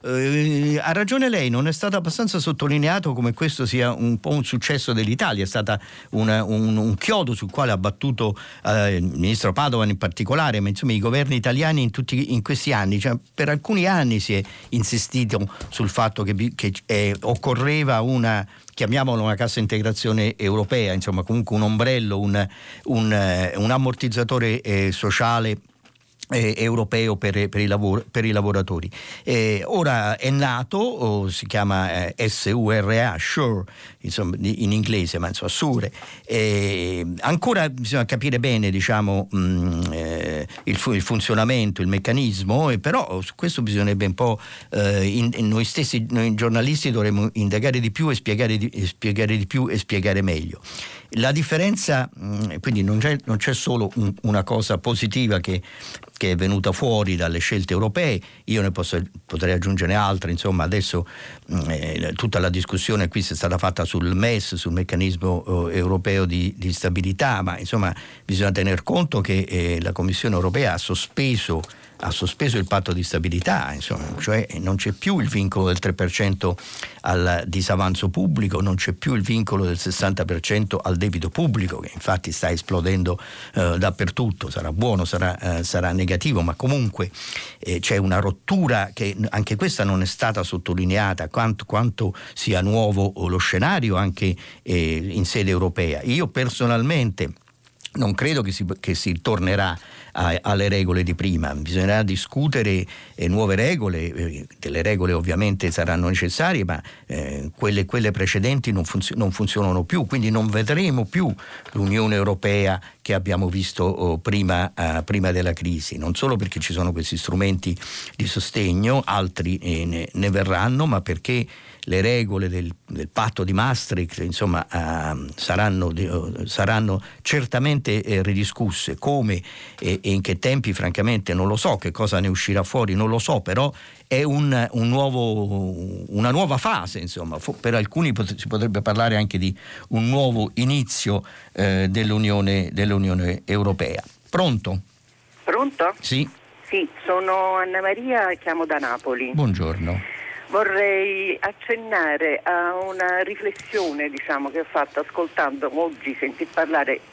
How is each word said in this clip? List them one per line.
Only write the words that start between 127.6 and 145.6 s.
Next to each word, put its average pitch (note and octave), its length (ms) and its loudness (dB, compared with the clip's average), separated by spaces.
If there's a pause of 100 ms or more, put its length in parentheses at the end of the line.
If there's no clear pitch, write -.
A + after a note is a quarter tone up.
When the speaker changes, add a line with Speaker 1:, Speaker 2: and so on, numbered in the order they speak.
Speaker 1:
eh, G2 200 0
ridiscusse. G2 760 0
Come A2+ 420 0 (380)
e, F#2 240 0
e G2+ 100 0
in G2 80 2
che F#2 180 -2
tempi, B2+ 360 0
francamente, G2 580 0
non F#2 160 2
lo G#2+ 80 2
so, B2 220 2
che F2 120 -4
cosa G2+ 300 0
ne F#2+ 80 2
uscirà F#2+ 340 0
fuori, G#2+ 320 0
non G#2+ 140 2
lo A2+ 100 2
so, B2 220 0
però B2+ 320 0 (340)
è C3+ 160 2
un, C#3+ 500 2
un A#2 160 2
nuovo, G2 1200 0
una A2 180 2
nuova C#3+ 280 2
fase, B2+ 400 -2
insomma. E2 400 -8
Fo-, - 200 -6
per A#2 160 0
alcuni B2 380 2
pot-, G2+ 240 -2
si - 100 -8
potrebbe G#2 360 0
parlare A2 340 2
anche G2+ 220 0
di F#2 180 0 (320)
un A2+ 220 2
nuovo B2+ 440 2
inizio, A#2+ 720 0 (280)
eh, F#2+ 360 2
dell'Unione, G2+ 840 2
dell'Unione F#2+ 760 2
Europea. G2+ 560 0 (260)
Pronto? A2+ 540 0 (640)
Speaker 2:
Pronto? A3 560 0